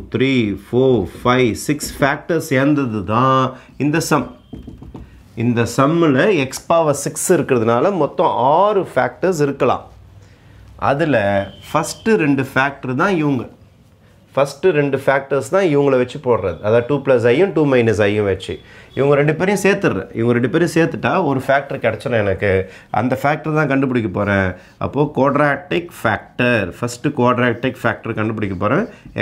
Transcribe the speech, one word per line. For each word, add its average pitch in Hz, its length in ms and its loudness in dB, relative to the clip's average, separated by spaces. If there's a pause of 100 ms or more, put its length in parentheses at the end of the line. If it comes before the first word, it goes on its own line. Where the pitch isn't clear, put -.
(160)
த்ரீ, 131 180 0 (320)
ஃபோர், 127 340 2 (220)
ஃபைவ், 123 280 2 (180)
சிக்ஸ் - 320 -4
factors 147 560 -2
சேர்ந்தது 135 460 0 (120)
தான் 131 260 2 (460)
இந்த 151 240 0
சம். 139 180 0 (1160)
இந்த 117 180 0 (140)
சம்மில் 151 420 2 (260)
எக்ஸ் - 260 -8
பவர் 165 340 2
சிக்ஸ் - 320 -6
இருக்கிறதுனால 127 560 2 (100)
மொத்தம் 139 320 0 (220)
ஆறு 196 260 2 (120)
ஃபேக்டர்ஸ் 147 520 0
இருக்கலாம். 135 400 0 (1040)
அதுல 143 320 2 (480)
ஃபர்ஸ்ட் 160 420 -2 (120)
ரெண்டு 135 220 0 (100)
ஃபேக்டர் 135 480 -2
தான் 196 180 0
இவங்க. 143 240 -2 (880)
ஃபர்ஸ்ட் 147 320 0 (120)
ரெண்டு 139 260 2
ஃபேக்டர்ஸ் 139 500 0
தான் 190 180 2
இவங்கள 143 300 4
வச்சு - 240 -4
போடுறது. 98 400 0
அதாவது 120 240 2
டூ 143 60 0 (100)
plus 127 260 4
I-யும் 175 240 2
டூ 160 60 2 (100)
minus 113 360 2
I-யும் 104 240 0
வச்சு. 92 220 -6 (440)
இவங்க 139 220 2
ரெண்டு 151 200 2
பேரையும் 190 240 0
சேர்த்துடுறேன். 185 540 0
இவங்க 117 200 2
ரெண்டு 120 160 0
பேரையும் 165 220 0
சேர்த்துட்டா 139 360 0 (180)
ஒரு 131 160 0
ஃபேக்டர் 139 400 -2
கிடைச்சிடும் 117 380 -2
எனக்கு. 98 280 0 (480)
அந்த 123 220 0
ஃபேக்டர் 151 380 -2
தான் 139 120 0
கண்டுபிடிக்க 123 460 0
போறேன். 98 320 0 (360)
அப்போ 143 200 -2 (120)
குவாட்ராட்டிக் 139 720 0 (120)
ஃபேக்டர், 110 640 0 (100)
ஃபர்ஸ்ட் 120 300 -6 (120)
குவாட்ராட்டிக் 123 600 0
ஃபேக்டர் 110 380 -4
கண்டுபிடிக்க 107 440 -4
போறேன். 147 220 0 (360)